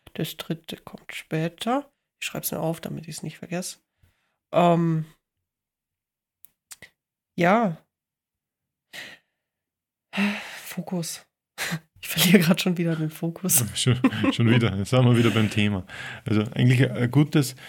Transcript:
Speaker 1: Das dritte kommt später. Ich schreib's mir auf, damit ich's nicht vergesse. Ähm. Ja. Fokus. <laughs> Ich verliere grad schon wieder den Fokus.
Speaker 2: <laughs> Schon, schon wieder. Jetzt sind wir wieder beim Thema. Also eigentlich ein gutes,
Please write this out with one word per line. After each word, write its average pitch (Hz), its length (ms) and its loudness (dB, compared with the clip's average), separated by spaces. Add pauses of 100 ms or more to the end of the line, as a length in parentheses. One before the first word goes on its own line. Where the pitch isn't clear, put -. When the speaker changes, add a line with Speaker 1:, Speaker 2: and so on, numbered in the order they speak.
(140)
Speaker 1:
Das - 220 -8
dritte - 420 -10
kommt - 360 -20
später. 170 760 -4 (300)
Ich - 60 -8
schreib's - 260 -8
mir 170 80 -8
auf, 165 200 -4
damit 151 280 -10
ich's 156 140 -14
nicht 156 160 -12
vergesse. - 400 -10 (760)
Ähm. 165 540 4 (2250)
Ja. 180 420 2 (2750)
Fokus. - 600 -8 (340)
<laughs> - 220 -6 (200)
Ich - 100 -14
verliere 180 300 6
grad 170 200 2
schon 180 160 -2
wieder 170 200 -2
den 156 120 -4
Fokus. 165 640 -2
Speaker 2:
<laughs> - 40 -14
Schon, 120 220 2 (380)
schon 113 160 2
wieder. 113 260 4
Jetzt 98 140 -4
sind 127 160 6
wir 120 100 6
wieder 117 140 6
beim 107 180 2
Thema. 104 380 0 (400)
Also 104 160 2 (100)
eigentlich 127 380 4
ein 120 200 -2
gutes, 147 460 2 (120)